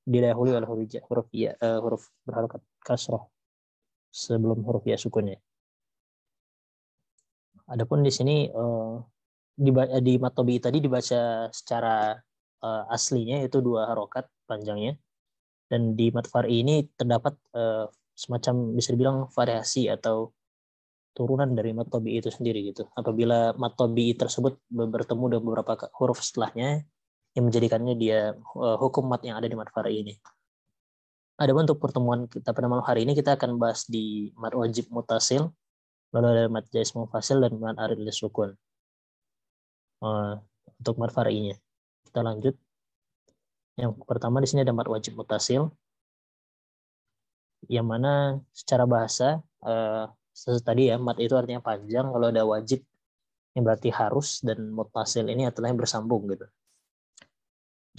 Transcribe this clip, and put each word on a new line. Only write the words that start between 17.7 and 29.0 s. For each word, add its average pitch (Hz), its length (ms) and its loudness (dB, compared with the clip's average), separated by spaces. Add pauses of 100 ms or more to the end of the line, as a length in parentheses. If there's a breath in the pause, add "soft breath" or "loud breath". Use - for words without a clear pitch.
semacam 120 640 -2
bisa 120 160 0
dibilang 127 240 2 (160)
variasi 117 560 0
atau 110 480 -2 (800)
turunan 131 400 2
dari 110 160 0
mat 117 160 -4
tabi'i 113 320 -2
itu 117 80 -4
sendiri 113 320 -2 (160)
gitu. 110 160 -8
Apabila 117 640 2
mat 120 160 -2
tabi'i 117 400 2
tersebut 127 560 -2
be-, 117 240 -2
bertemu 117 400 -2
dengan 117 160 0
beberapa 110 320 -2
ke-, - 160 -14
huruf 127 240 -2
setelahnya 127 640 -2 (480)
yang 120 160 2
menjadikannya 117 480 2
dia, 107 400 2
eh, 113 400 -2
hukum 131 320 0